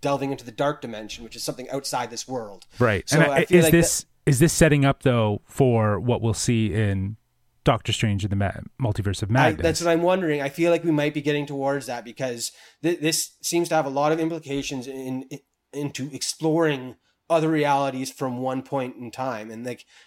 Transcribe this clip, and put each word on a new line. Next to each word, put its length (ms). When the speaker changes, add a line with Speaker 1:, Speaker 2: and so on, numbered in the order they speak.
Speaker 1:
delving 300
into 120
the 80
dark 300
dimension, 420
which 100
is 80
something 280
outside 400
this 180
world. 380
Speaker 2:
Right. 300
Speaker 1:
So 120
Speaker 2:
And 120
I, 60
Speaker 1:
I 80
feel 120
Speaker 2:
is 60
Speaker 1:
like 80
Speaker 2:
this, 280
Speaker 1:
that 300
Speaker 2:
is 80
this 140
setting 320
up, 180
though, 440
for 520
what 220
we'll 140
see 400
in 420
Doctor 280
Strange 300
in 80
the 60
Ma-, 160
Multiverse 420
of 80
Speaker 1:
I, 20
Speaker 2:
Madness? 300
Speaker 1:
that's 200
what 80
I'm 120
wondering. 400
I 80
feel 200
like 140
we 80
might 220
be 80
getting 240
towards 400
that 180
because 480
th-, 180
this 400
seems 300
to 60
have 100
a 40
lot 220
of 80
implications 680
in, 440
in, 80
into 400
exploring 840
other 200
realities 640
from 280
one 240
point 340
in 140
time. 400
And, 160
like, 180